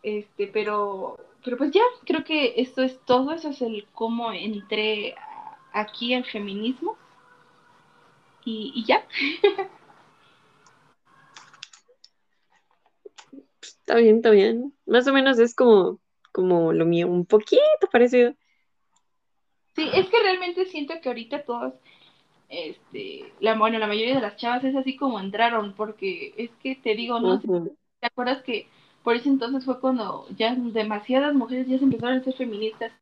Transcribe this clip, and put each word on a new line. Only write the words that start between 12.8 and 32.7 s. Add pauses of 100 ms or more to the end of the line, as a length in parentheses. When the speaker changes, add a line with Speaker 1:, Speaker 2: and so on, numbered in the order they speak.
Speaker 2:
Está
bien,
está
bien. (120)
Más
o
menos
es
como, (320)
como
lo
mío,
un
poquito (300)
parecido. (1400)
Speaker 1:
Sí,
es
que
realmente
siento
que
ahorita
todas, (760)
este,
la,
bueno,
la
mayoría
de
las
chavas
es
así
como
entraron,
porque
es (120)
que
te
digo,
¿no?
Speaker 2:
Ujú. (240)
Speaker 1:
¿Te
acuerdas
que (360)
por
ese
entonces
fue
cuando
ya
demasiadas
mujeres
ya
se
empezaron
a
ser
feministas? (100)